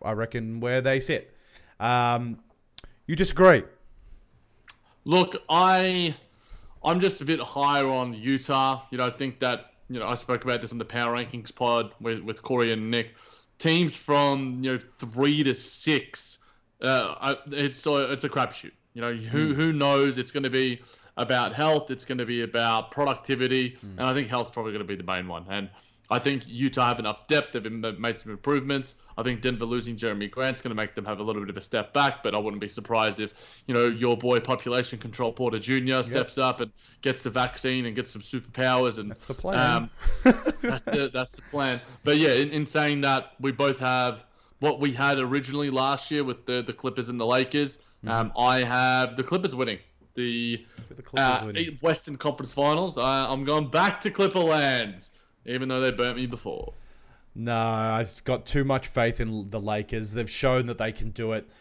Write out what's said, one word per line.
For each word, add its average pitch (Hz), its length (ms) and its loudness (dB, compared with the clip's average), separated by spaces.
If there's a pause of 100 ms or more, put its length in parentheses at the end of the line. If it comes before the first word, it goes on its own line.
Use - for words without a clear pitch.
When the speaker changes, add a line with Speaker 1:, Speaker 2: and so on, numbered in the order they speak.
Speaker 1:
I 110 100 -2
reckon, 113 480 -4
where 123 200 0
they 131 200 4
sit. - 340 -2 (460)
Um, 120 600 2 (680)
you 160 100 0
disagree? 185 460 6 (1400)
Speaker 2:
Look, 180 440 2
I, 180 640 4 (720)
I'm 170 160 2
just 190 200 2
a 147 40 -10
bit 151 160 0
higher 139 460 2
on 127 280 0
Utah. 131 760 2
You 123 80 -6
know, 127 80 2
I 120 40 0
think 131 300 -6
that, 123 320 -2 (160)
you 127 120 -8
know, 101 80 -4
I 120 80 0
spoke 120 280 -4
about 120 160 0
this 117 120 -10
in 120 60 -8
the 113 60 -4
Power 120 320 -2
Rankings 120 380 -8
pod 117 460 2
with, 113 200 -4
with 110 220 -10
Corey 120 300 2
and 110 180 -2
Nick. 117 240 -2 (440)
Teams 160 360 2
from, 139 680 2
you 131 120 0
know, 123 40 -2 (200)
three 139 460 2
to 131 100 4
six, - 840 -4 (440)
uh, 127 380 2
I, 139 160 0 (160)
it's 143 340 -2
a, 139 260 2
it's 135 120 -4
a 131 40 0
crapshoot. - 440 -2 (220)
You 117 80 -10
know, 120 120 -2
who, 120 340 0
Speaker 1:
Hmm. 143 60 2
Speaker 2:
who 160 180 2
knows? 139 460 4
It's 127 140 -4
gonna 139 180 -2
be 127 300 0 (360)
about 120 380 0
health. 151 360 2
It's 127 140 -10
gonna 123 220 -4
be 120 160 -2
about 117 480 0
productivity. 131 800 0 (100)
Speaker 1:
Hmm. 101 180 -16
Speaker 2:
And 123 40 -4
I 127 120 2
think 135 140 -2
health's 120 220 -2
probably 110 220 -6
gonna 104 120 -6
be 98 120 -6
the 92 80 -8
main 90 240 -4
one. 85 200 -10
And 98 220 -4 (380)
I 120 120 2
think 139 260 0
Utah 127 400 0
have 120 140 2
enough 107 260 -6
depth. 147 260 2
They've 117 100 -4
been, 110 180 -8 (200)
made 113 180 -2
some 113 120 -16
improvements. 135 640 -2 (240)
I 113 60 -2
think 120 180 -2
Denver 120 220 -2
losing 117 320 -4
Jeremy 104 320 -4
Grant's 131 340 -4
gonna 117 140 -6
make 107 180 -4
them 104 100 -8
have 101 140 -6
a 104 40 -6
little 107 200 -4
bit 98 80 -8
of 90 80 -10
a - 20 -12
step - 320 -4
back, 143 300 2
but 101 120 -2
I 107 40 0
wouldn't 104 220 -4
be 104 80 -8
surprised 110 520 0
if, 107 140 -6 (320)
you 127 80 -2
know, 120 120 4
your 117 300 2
boy 123 240 2
Population 123 580 -2
Control 113 340 -4
Porter 117 260 -2
Junior 131 380 0
Speaker 1:
Yep. 123 100 0
Speaker 2:
steps 123 320 -2
up 127 220 2
and 110 100 -4 (320)
gets 127 200 -2
the 123 80 -6
vaccine 127 560 0
and 110 100 -6
gets 123 160 -6
some 104 100 -14
superpowers. 127 760 0
And, 104 120 -8
Speaker 1:
That's - 160 -12
the 135 80 -8
plan. - 240 -2 (240)
Speaker 2:
um, 113 80 -10 (160)
Speaker 1:
<laughs> - 160 4 (400)
Speaker 2:
that's 131 240 -2
the, 139 260 -2
that's 127 200 -4
the - 180 -20
plan. 131 320 -2 (220)
But 151 120 6
yeah, 151 180 6
in, 143 160 4
in 151 160 -2
saying 147 360 2
that, 135 380 2
we 135 120 0
both 139 280 2
have 127 440 0 (360)
what 151 200 2
we 143 120 2
had 135 280 2
originally 135 500 -2
last 131 400 0
year 147 140 0
with 127 220 -6
the, 123 160 0
the 113 100 -6
Clippers 120 380 -6
and 123 100 -4
the 113 60 0
Lakers. 131 520 0 (260)
Speaker 1:
Mm-hmm. 107 60 -4
Speaker 2:
Um, 113 280 0
I 123 240 6
have 127 540 2
the 131 80 -2
Clippers 175 320 -2
winning 117 220 -2 (360)
the, 117 500 -4 (140)
Speaker 1:
Look - 140 -18
at - 60 -20
the - 40 -18
Clippers 127 400 2
Speaker 2:
uh, 110 40 -6
Speaker 1:
winning. 151 340 -4
Speaker 2:
Western 156 360 0
Conference 139 360 -4
Finals. 151 440 0
I, 131 320 2
I'm 135 160 -2
going 147 260 0
back 190 320 2
to 208 80 -2
Clipperland, 151 1000 2 (360)
even 127 220 -4
though 131 120 0
they 131 120 4
burnt 120 240 0
me 127 100 -4
before. - 460 -8 (640)
Speaker 1:
No, 117 220 -2
I've 113 680 -2
got 123 220 -2
too 143 180 2
much 135 220 0
faith 117 340 0
in 107 300 -4
the 110 100 -6
Lakers. 107 520 -4
They've 110 180 -4
shown 127 360 2
that 120 120 -6
they 110 140 -2
can 104 180 -4
do 110 220 -4
it. 110 160 -4 (120)